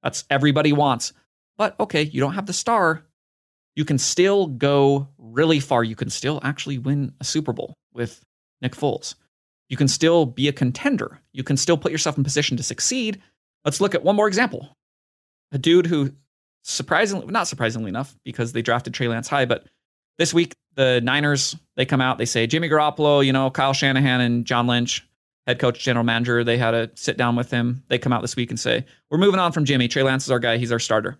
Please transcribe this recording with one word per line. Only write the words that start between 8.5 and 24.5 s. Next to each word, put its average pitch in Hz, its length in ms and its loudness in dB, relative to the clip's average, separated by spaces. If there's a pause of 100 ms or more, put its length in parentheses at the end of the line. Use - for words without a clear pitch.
Nick 127 140 -4
Foles. - 400 -4 (540)
You 127 80 -6
can 139 100 4
still 165 380 4
be 131 220 -2
a 139 60 0
contender. - 680 -2 (100)
You 131 120 -10
can - 120 -2
still 165 220 2
put - 140 -2
yourself 156 260 -2
in 139 60 0
position 143 340 -2
to - 60 -6
succeed. 220 580 -4 (420)
Let's 147 160 -2
look 196 140 2
at - 100 0
one 202 120 4
more 214 120 2
example. 208 480 -2 (760)
A 139 80 -2
dude 170 260 4
who, 147 260 0 (520)
surprisingly, 196 640 -2
not 175 200 -2
surprisingly 113 420 -4
enough, 117 340 -8
because 120 300 -6
they 120 80 -4
drafted 120 320 -2
Trey 123 140 -4
Lance 117 200 -4
high, 139 180 0
but - 220 -2 (500)
this 165 160 0
week, 170 220 0 (200)
the 127 260 2
Niners, 139 540 0 (200)
they 127 100 0
come 131 160 0
out, 127 160 0
they 117 80 -2
say, 113 220 0
"Jimmy 160 220 -2
Garoppolo, 147 540 4
you 135 100 2
know, 135 180 2
Kyle 135 220 0
Shanahan 135 480 2
and 120 240 0
John 120 200 0